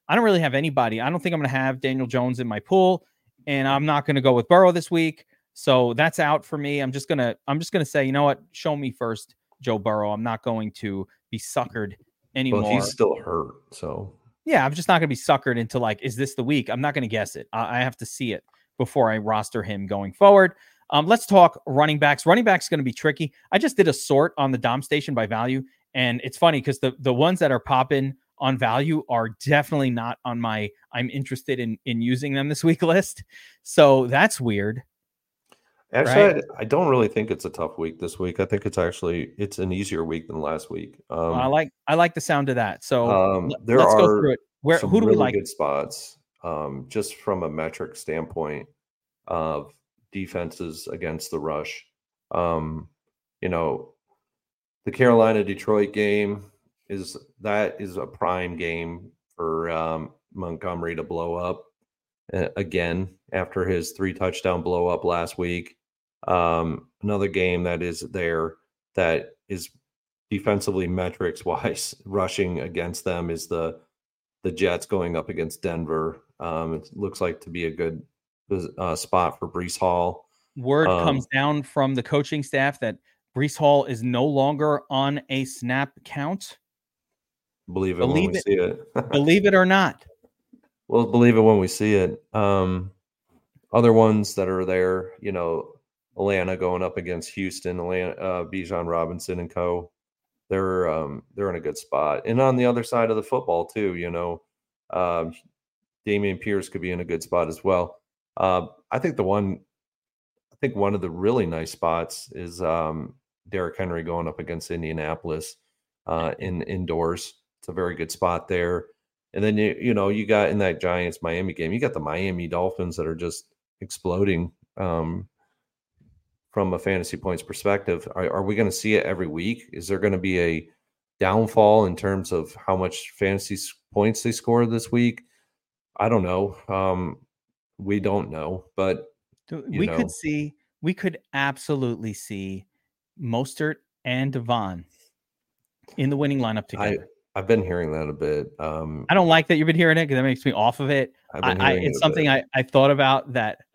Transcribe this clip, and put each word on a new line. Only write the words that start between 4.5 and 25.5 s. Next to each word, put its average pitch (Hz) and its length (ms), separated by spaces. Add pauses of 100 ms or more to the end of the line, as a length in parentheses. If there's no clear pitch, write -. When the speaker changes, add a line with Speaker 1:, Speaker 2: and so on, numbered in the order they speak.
Speaker 1:
this 170 200
week. 160 340 (280)
So 123 420
that's 156 240
out 151 260
for 151 140
me. 143 220
I'm 131 100
just 135 180
gonna, 127 260 (120)
I'm 139 100
just 165 140
gonna 170 120
say, 139 220
"You 131 60
know 143 120
what? 139 160 (120)
Show 151 240
me 139 160
first, 113 420 (280)
Joe 113 180
Burrow." 104 320
I'm 107 120
not 113 200
going 110 300
to 98 340 (240)
be 113 80
suckered 110 540 (420)
anymore. 127 260
Speaker 2:
Well, 104 120
he's 98 180
still 104 240
hurt, 85 400 (160)
so. 95 420 (320)
Speaker 1:
Yeah, 247 180
I'm 143 120
just 170 120
not 175 120
gonna 160 80
be 139 80
suckered 131 420
into, 117 220
like, 110 240
"Is 120 120
this 135 200
the 123 80
week?" 131 260
I'm 120 120
not 143 120
gonna 131 140
guess 107 280
it. 69 160
I, 113 280
I - 20
have 127 160
to 117 80
see 117 280
it - 100 (340)
before 120 340
I 110 60
roster 107 440
him 98 260
going 98 260
forward. 185 400 (380)
Um, 151 140
let's 226 200
talk 180 420
running 151 320
backs. 143 260
Running 214 200
back's 190 240
gonna 156 120
be 127 120
tricky. 151 400 (180)
I 190 60
just 262 180
did 175 140
a 131 40
sort 147 440
on 135 140
the 127 60
Dom 120 240
station 151 320
by 113 140
value, 123 340 (320)